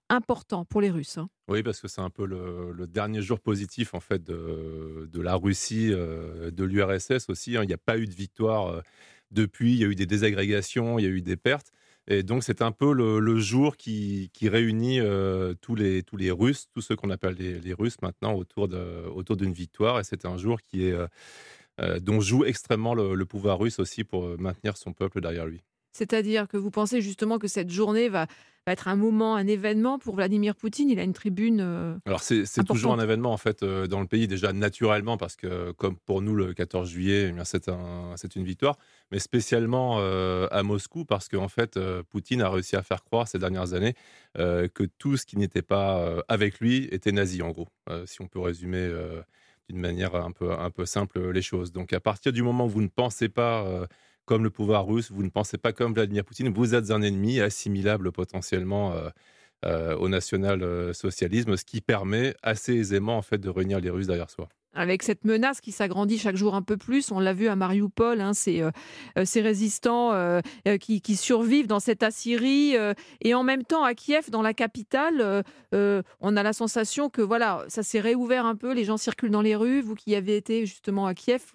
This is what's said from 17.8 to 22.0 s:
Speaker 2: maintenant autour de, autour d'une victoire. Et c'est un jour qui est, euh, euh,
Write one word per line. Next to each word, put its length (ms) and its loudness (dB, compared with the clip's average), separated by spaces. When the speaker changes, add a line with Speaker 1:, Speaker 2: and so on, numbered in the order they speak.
Speaker 2:
maintenant 320 -4
autour 320 -2
de, 480 -8
autour 220 -2
d'une 160 0
victoire. 480 0
Et 20 -4
c'est 240 -8
un 100 -6
jour 260 -2
qui 260 -2
est, 20 2
euh, 160 -2
euh, 200 -2